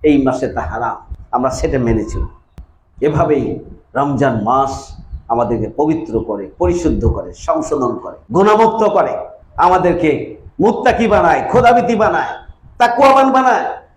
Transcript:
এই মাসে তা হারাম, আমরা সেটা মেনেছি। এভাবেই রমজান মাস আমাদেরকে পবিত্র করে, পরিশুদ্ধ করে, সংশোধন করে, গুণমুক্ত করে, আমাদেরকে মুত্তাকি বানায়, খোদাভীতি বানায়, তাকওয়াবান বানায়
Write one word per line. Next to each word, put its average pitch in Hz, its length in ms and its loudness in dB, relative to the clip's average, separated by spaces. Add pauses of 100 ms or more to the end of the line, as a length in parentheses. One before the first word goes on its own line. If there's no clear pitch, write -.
এই 143 200 4
মাসে 131 240 -2
তা - 140 -6
হারাম, - 540 -8 (160)
আমরা 123 180 0
সেটা 139 300 -4
মেনেছি। 113 460 -2 (760)
এভাবেই 147 580 0 (360)
রমজান 131 480 0
মাস 135 520 -2 (320)
আমাদেরকে 117 500 -2
পবিত্র 143 420 -2
করে, 98 380 -8
পরিশুদ্ধ 165 480 -2
করে, 90 280 -2
সংশোধন - 640 -4
করে, - 180 -14 (180)
গুণমুক্ত 214 500 4
করে, - 340 0 (400)
আমাদেরকে 175 800 0 (220)
মুত্তাকি 226 480 2
বানায়, 170 440 2
খোদাভীতি 240 440 4
বানায়, 175 420 0 (400)
তাকওয়াবান 262 540 4
বানায় 247 340 2 (320)